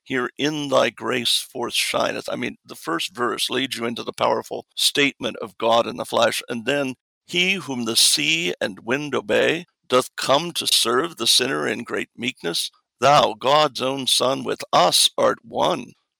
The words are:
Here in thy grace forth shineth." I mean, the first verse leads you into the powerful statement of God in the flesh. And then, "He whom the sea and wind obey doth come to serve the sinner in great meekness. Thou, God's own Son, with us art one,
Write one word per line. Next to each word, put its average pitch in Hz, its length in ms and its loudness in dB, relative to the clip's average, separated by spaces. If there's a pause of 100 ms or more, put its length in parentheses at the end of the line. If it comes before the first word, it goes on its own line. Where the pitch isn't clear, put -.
Here 123 320 -2
in 147 320 -2
thy 131 220 4
grace 117 480 -2
forth 117 340 -6
shineth." - 560 -2
I - 80 -4
mean, 120 260 -6
the - 140 -16
first 160 380 -6
verse 117 340 -2
leads 123 300 -4
you 117 80 -4
into 117 160 -6
the 101 100 -8
powerful 113 540 -2 (100)
statement 135 600 0
of - 200 -12
God 117 300 4
in 110 100 -8
the 110 80 -6
flesh. 113 460 0
And 117 160 -6
then, 139 300 0 (280)
"He 180 300 0
whom 131 320 -6
the 113 100 -2
sea 165 640 0
and 101 200 -6
wind 139 340 -4
obey 120 500 0 (240)
doth - 260 0
come 160 380 0
to - 160 -4
serve 139 480 2
the 113 100 -4
sinner 143 400 2
in 117 160 -4
great 110 340 -6
meekness. 147 540 -4 (300)
Thou, 127 360 6
God's 135 460 2
own 131 240 -2
Son, 131 380 0
with 107 180 -4 (100)
us - 460 4
art 123 240 2
one, 135 520 -2 (260)